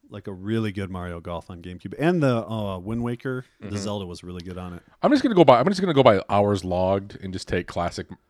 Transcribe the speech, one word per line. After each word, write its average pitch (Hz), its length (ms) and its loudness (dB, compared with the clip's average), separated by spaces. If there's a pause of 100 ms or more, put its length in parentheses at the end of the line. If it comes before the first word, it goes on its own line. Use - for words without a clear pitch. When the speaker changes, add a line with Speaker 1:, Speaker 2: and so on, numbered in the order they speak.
Speaker 1:
like, 104 180 -14
a 101 60 -8
really 104 380 -2
good 95 200 -6
Mario 90 280 -8
Golf 85 320 -10
on 85 100 -16
GameCube, 90 380 -12
and 170 240 2
the, 117 240 0
uh, 104 320 -6
Wind 113 240 -6
Waker. 127 420 -6 (140)
The 101 80 -14
Speaker 2:
Mm-hmm. 101 100 -6
Speaker 1:
Zelda 101 280 -6
was 87 180 -14
really 90 200 -12
good 90 140 -12
on 90 160 -10
it. 87 80 -16 (220)
Speaker 2:
I'm 202 80 4
just 277 120 4
gonna 240 120 0
go 175 100 8
by, 127 140 10
I'm 139 80 2
just 185 140 0
gonna 180 120 0
go 139 100 6
by 107 260 8
hours 101 360 4
logged 92 560 0
and 95 120 -8
just 92 140 -10
take 90 200 -2
classic 87 400 -6 (220)